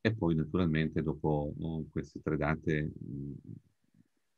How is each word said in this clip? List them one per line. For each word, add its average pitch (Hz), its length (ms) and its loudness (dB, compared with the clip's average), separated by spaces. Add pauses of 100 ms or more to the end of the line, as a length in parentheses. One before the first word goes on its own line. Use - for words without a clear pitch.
e 113 140 2
poi 85 200 2
naturalmente 78 680 2
dopo, 76 560 0
oh, 80 320 -4
queste - 320 -6
tre 78 140 0
date, 78 560 0 (120)
mm, 69 280 -6 (1040)